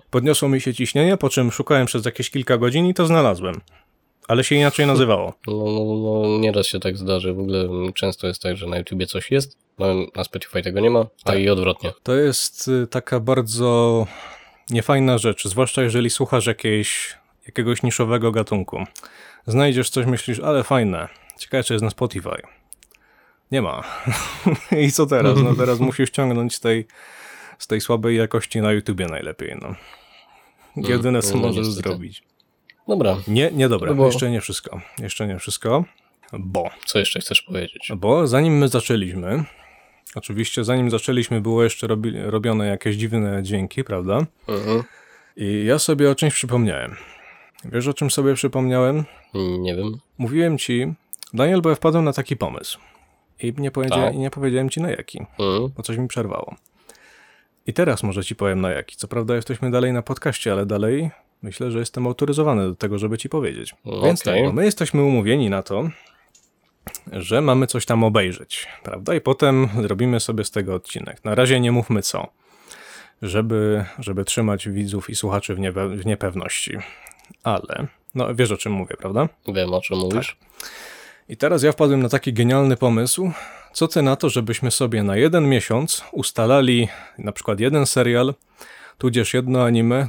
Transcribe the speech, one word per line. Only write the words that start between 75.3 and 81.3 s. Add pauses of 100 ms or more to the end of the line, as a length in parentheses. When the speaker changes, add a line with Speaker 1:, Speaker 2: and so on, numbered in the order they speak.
Speaker 1:
w
niepe-,
w
niepewności. (640)
Ale, (280)
no,
wiesz,
o
czym
mówię,
prawda? (180)
Speaker 2:
Wiem,
o
czym
mówisz. (220)
Speaker 1:
Tak. (600)
I